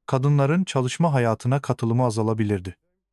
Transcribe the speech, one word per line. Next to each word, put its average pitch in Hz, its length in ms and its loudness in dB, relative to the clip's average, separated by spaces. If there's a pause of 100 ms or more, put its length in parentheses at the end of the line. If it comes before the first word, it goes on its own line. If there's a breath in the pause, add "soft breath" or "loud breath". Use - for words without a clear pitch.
Kadınların 143 580 2
çalışma 143 500 0
hayatına 123 480 0
katılımı 120 440 0
azalabilirdi. 107 720 -2 (360)